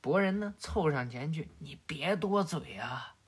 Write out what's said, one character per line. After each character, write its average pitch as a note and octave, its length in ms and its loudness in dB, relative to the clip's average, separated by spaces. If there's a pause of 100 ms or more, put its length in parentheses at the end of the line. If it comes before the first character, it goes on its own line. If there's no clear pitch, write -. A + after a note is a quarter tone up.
博 E3 200 4
人 G3 200 2
呢， G#3 180 -4
凑 E3+ 320 2
上 B2+ 180 0
前 B2+ 240 -4
去 D#3 160 -4 (120)
：“你 C#3 260 -14
别 E3 300 0
多 G3+ 260 4
嘴 D3 360 -4
啊 B2 360 -8 (140)